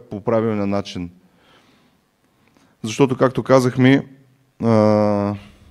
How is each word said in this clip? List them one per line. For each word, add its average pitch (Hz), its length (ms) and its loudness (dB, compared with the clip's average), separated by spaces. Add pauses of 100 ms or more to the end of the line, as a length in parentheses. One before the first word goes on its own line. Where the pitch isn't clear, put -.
(100)
по 104 100 -12
правилния 110 460 -2
начин. 98 440 -6 (1700)
Защото, 123 340 0
както 127 260 -2
казахме, 131 640 2 (560)
а, 104 720 0 (360)